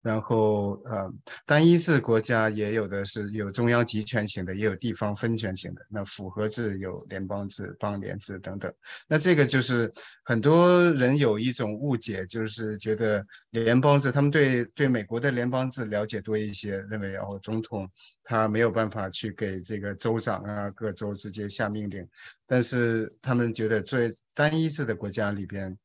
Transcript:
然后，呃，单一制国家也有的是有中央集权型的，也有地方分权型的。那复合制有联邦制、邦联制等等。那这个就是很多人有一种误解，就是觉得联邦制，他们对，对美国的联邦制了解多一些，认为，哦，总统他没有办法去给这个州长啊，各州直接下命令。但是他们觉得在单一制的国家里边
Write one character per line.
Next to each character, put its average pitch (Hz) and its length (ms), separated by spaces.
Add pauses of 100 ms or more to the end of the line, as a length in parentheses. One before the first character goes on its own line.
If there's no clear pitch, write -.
然 110 200
后， 107 600
呃， 98 280 (360)
单 151 200
一 175 120
制 151 200
国 110 220
家 110 260
也 107 280
有 107 120
的 98 160
是 101 280
有 104 180
中 117 220
央 120 120
集 110 200
权 104 240
型 95 180
的， 92 100
也 104 80
有 101 120
地 113 180
方 104 220
分 117 200
权 101 200
型 92 180
的。 - 160
那 101 160
复 95 240
合 104 180
制 110 300
有 95 160 (160)
联 95 180
邦 101 200
制、 95 320
邦 104 200
联 98 200
制 98 180
等 95 220
等。 - 120 (360)
那 151 100
这 175 160
个 143 140
就 135 120
是 120 320 (320)
很 117 160
多 175 520
人 131 260
有 113 220
一 123 120
种 110 220
误 127 240
解， 98 300
就 113 180
是 107 320
觉 107 180
得 107 300 (240)
联 117 320
邦 143 180
制， 135 120
他 139 100
们 143 80
对， 135 340 (120)
对 143 120
美 120 160
国 113 160
的 139 120
联 123 180
邦 131 220
制 117 140
了 104 200
解 107 160
多 107 160
一 104 160
些， 101 300
认 104 160
为， 98 160
哦， 98 260
总 110 180
统 98 300 (340)
他 110 240
没 107 120
有 117 100
办 110 180
法 95 220
去 104 220
给 95 280
这 101 200
个 101 160
州 113 240
长 104 240
啊， 101 260
各 104 240
州 104 220
直 95 160
接 104 180
下 110 180
命 104 220
令。 92 180 (380)
但 127 160
是 117 500 (120)
他 127 100
们 120 180
觉 110 160
得 107 140
在 117 320 (220)
单 151 200
一 160 140
制 143 160
的 110 100
国 107 140
家 104 220
里 101 160
边 95 380